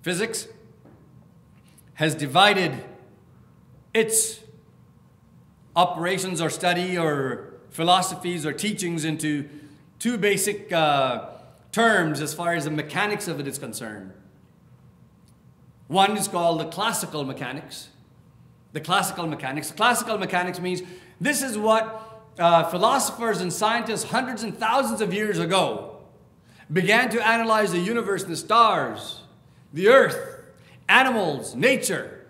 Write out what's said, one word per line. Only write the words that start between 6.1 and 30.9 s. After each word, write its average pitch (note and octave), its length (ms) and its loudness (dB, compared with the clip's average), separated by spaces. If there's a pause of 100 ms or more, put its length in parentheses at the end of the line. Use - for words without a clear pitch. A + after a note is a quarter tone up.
or D#3+ 100 0
study F3+ 460 -2
or C#3 580 -2 (160)
philosophies F3 760 0
or D3 60 -2
teachings F3 520 -4
into D3+ 440 -2 (500)
two A#3+ 200 -2
basic, G3+ 540 0
uh, C#3 580 2 (420)
terms F#3 480 2
as D3 140 -6
far E3+ 200 -2
as D#3+ 100 -2
the D3+ 60 -4
mechanics F#3 580 -4
of D3 120 -6
it C#3 80 -8
is C3+ 100 -10
concerned. G#2+ 540 -12 (1800)
One G3 280 4
is G3+ 100 -2
called E3+ 340 0
the D#3 60 -4
classical E3 580 -4
mechanics. C3 640 -10 (840)
The D3+ 80 -8
classical F3+ 460 -2
mechanics. D3 440 -6
Classical A3+ 480 0
mechanics F3+ 420 -2
means F3+ 220 -4 (380)
this C4 220 0
is A#3 160 -4
what, A3 680 0 (140)
uh, E3+ 260 6
philosophers A3+ 760 0
and F3+ 120 -2
scientists A3+ 520 -2
hundreds B3 380 -4
and G#3 140 -6
thousands A#3 440 0
of F#3+ 120 0
years G#3 260 0
ago D#3+ 600 0 (720)
began G#3 380 2
to G#3+ 160 0
analyze A3 460 2
the F3 60 0
universe G3 440 -2
and F3 100 -8
the D#3 40 -6
stars, E3 840 2 (500)
the F3 160 4
earth, A#3+ 520 4 (480)
animals, G3+ 680 4